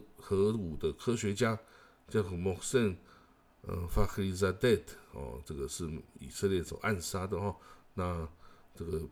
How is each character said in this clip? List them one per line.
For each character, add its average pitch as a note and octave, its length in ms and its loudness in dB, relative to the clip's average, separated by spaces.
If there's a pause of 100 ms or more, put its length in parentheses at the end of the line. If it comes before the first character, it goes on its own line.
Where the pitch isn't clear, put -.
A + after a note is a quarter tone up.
(180)
核 G2+ 340 2
武 F2+ 260 -2
的 D2+ 160 0
科 - 220 -2
学 G#2 180 -2
家， A2 240 2 (500)
叫 A2 160 0
Mohsen， F#2 720 2 (680)
呃， F2 260 -4
Fakhrizadeh， F#2+ 920 4 (320)
哦， B1+ 320 -8
这 - 80 -8
个 C2+ 140 -4
是 E2 220 -4 (300)
以 C2 100 -10
色 - 180 0
列 F#2 160 4
所 - 180 -8
暗 G#2 200 0
杀 F#2 240 -4
的 F#2+ 120 -2
哦。 G2 180 -2 (380)
那 F2 340 -2 (460)
这 - 120 -10
个 E2 160 -2 (100)